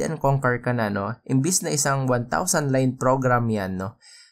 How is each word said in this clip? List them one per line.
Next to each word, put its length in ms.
and 160
conquer 400
ka 80
na, 160
no, 240
imbis 380
na 100
isang 320
one 240
thousand 400
line 240
program 560
yan, 240
no, 240